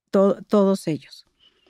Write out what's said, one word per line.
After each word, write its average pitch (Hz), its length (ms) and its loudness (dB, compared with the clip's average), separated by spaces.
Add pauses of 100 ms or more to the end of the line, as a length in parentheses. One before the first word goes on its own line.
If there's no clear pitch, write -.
(100)
To-, 196 320 0
todos 196 440 -2
ellos. - 380 -10 (460)